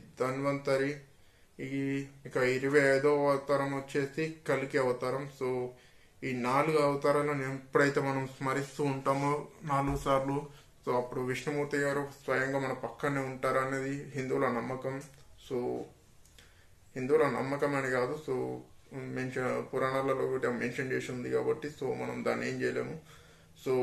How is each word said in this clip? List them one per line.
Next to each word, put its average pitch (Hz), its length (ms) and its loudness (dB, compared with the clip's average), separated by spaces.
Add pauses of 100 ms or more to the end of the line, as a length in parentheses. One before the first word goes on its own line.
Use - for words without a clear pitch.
(200)
ధన్వంతరి. 139 720 0 (680)
ఈ, 135 120 -8 (560)
ఇక - 80 -6
ఇరవై 135 480 6 (120)
ఐదవ 143 340 6
అవతారం 139 500 2
వచ్చేసి 151 560 -2 (120)
కల్కి 135 300 0
అవతారం. 127 480 0 (140)
So, 127 100 0 (800)
ఈ 131 40 -2
నాలుగు 139 520 2
అవతారాలను 143 680 2
ఎప్పుడైతే 143 460 2
మనం 135 360 0
స్మరిస్తూ 139 480 -2
ఉంటామో 139 460 2 (400)
నాలుగు 139 340 2
సార్లు, 139 320 2 (480)
so, - 60 0 (100)
అప్పుడు 131 200 -4
విష్ణుమూర్తి 143 560 -2
గారు 143 320 0 (160)
స్వయంగా 135 400 0
మన 135 80 -2 (120)
పక్కనే 143 360 -2
ఉంటారనేది 131 760 0 (200)
హిందువుల 135 320 0 (120)
నమ్మకం. 127 360 -4 (540)
So, 127 100 -2 (1400)
హిందువుల 143 280 4 (140)
నమ్మకం 139 400 0
అని 131 180 -2
కాదు, 123 180 0 (120)
so, 131 80 -2 (840)
మెన్షన్, 127 580 -2
పురాణాలలో 131 580 0
కూడా 131 180 0
మెన్షన్ 123 420 -2
చేసి 127 200 -4
ఉంది 123 240 -6
కాబట్టి, 127 320 0 (120)
so, 127 220 -2
మనం 123 220 -6
దాన్ని 117 260 -2
ఏం 131 120 -4
చేయలేము. 123 380 -4 (640)
So, 131 180 2